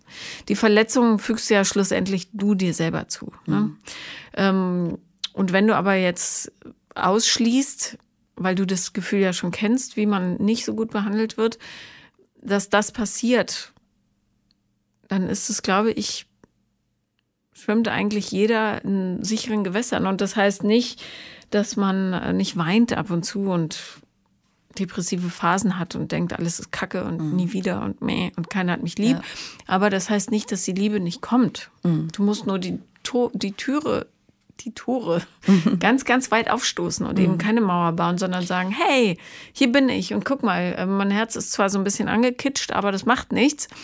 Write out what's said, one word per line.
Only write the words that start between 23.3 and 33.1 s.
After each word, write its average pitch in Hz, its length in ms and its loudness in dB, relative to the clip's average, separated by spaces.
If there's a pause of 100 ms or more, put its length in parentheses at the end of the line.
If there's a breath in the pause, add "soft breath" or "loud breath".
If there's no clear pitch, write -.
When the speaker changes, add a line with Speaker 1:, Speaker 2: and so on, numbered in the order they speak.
Speaker 1:
und 165 300 -2 (960)
depressive 180 520 -4
Phasen 185 480 0
hat 170 160 -6
und 151 180 -6
denkt, 170 220 -2
alles 170 260 -4
ist - 100 -16
Kacke - 340 -6
und 170 140 -6
Speaker 2:
Mhm. 156 180 -2
Speaker 1:
nie 180 180 0
wieder 185 280 -4
und - 200 -8
meh - 340 -2
und 165 140 -6
keiner 180 220 0
hat - 100 -4
mich 165 160 -6
lieb. 226 180 4
Speaker 2:
Ja. - 60 -8 (440 loud breath)
Speaker 1:
Aber 190 220 2
das 190 220 -2
heißt 208 200 0
nicht, 214 220 -2
dass 190 120 -4
die 185 80 -4
Liebe 208 280 0
nicht 170 220 -6
kommt. - 480 0 (120)
Speaker 2:
Mhm. 160 300 2
Speaker 1:
Du 202 100 -2
musst 208 240 0
nur 190 120 0
die 180 200 -4 (240)
To-, 240 300 0